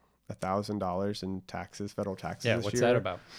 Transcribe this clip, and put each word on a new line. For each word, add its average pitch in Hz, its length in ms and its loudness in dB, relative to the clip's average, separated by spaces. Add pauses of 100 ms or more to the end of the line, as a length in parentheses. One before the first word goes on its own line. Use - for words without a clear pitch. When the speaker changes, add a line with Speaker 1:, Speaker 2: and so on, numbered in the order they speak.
(300)
Speaker 1:
a - 60 -6
thousand 101 440 0
dollars 98 440 -2
in 92 240 -4
taxes, 95 440 -8
federal 98 240 -2
taxes - 320 -6
Speaker 2:
Yeah, 110 100 6
Speaker 1:
this 113 80 0
Speaker 2:
what's 104 100 0
Speaker 1:
year. 117 180 6
Speaker 2:
that - 20 6
about? 95 240 0 (200)